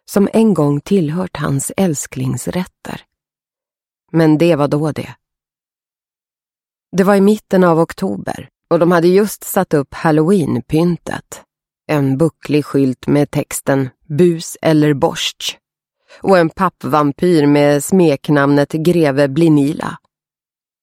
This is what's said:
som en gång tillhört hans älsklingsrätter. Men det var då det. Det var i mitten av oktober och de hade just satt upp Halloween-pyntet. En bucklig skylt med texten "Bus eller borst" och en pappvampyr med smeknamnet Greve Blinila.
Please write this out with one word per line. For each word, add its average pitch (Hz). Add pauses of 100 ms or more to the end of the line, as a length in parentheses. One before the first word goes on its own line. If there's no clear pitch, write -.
som -
en 220
gång 143
tillhört 180
hans 139
älsklingsrätter. 139 (1120)
Men 156
det 165
var 143
då 147
det. - (1800)
Det 180
var 202
i 196
mitten 196
av 165
oktober - (180)
och 165
de 170
hade 170
just 196
satt -
upp 143
Halloween-pyntet. 156 (440)
En 139
bucklig 147
skylt 135
med 143
texten 135 (180)
"Bus 165
eller 151
borst" - (640)
och 190
en 165
pappvampyr 151
med 147
smeknamnet 143
Greve 156
Blinila. 151 (840)